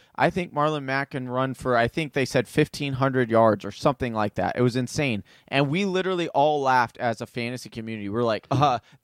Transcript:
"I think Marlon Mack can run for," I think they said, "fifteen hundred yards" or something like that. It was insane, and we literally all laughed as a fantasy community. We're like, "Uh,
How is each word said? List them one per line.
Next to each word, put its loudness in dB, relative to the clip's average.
"I 4
think -6
Marlon 0
Mack -4
can -6
run -2
for," 0
I 4
think -6
they 2
said, 0
"fifteen 0
hundred 2
yards" 6
or -8
something -2
like -2
that. -2
It 0
was 2
insane, -2
and 0
we 0
literally -2
all 2
laughed 2
as -2
a -8
fantasy -8
community. -10
We're -2
like, -2
"Uh, 2